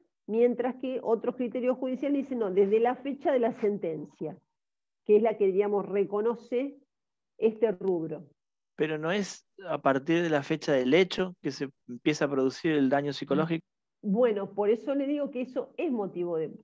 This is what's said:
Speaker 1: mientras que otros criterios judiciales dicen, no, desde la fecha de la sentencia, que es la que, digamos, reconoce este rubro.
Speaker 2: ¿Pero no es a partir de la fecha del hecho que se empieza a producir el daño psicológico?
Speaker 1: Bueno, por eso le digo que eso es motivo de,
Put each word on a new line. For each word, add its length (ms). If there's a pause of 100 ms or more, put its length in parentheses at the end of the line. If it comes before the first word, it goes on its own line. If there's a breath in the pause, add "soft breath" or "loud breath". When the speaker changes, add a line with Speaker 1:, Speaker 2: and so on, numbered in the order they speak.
(280)
Speaker 1:
mientras 480
que 260
otros 360
criterios 400
judiciales 460
dicen, 160
no, 120
desde 300
la 160
fecha 340
de 80
la 140
sentencia, 840 (680)
que 100
es 80
la 140
que, 100
digamos, 380
reconoce 920 (600)
este 320
rubro. 540 (500)
Speaker 2:
¿Pero 220
no 140
es 340 (220)
a 120
partir 440
de 80
la 100
fecha 320
del 220
hecho 440
que 120
se 180 (180)
empieza 380
a 60
producir 400
el 180
daño 240
psicológico? 500 (380)
Speaker 1:
Bueno, 540
por 160
eso 240
le 100
digo 240
que 120
eso 360
es 140
motivo 460
de, 120 (140)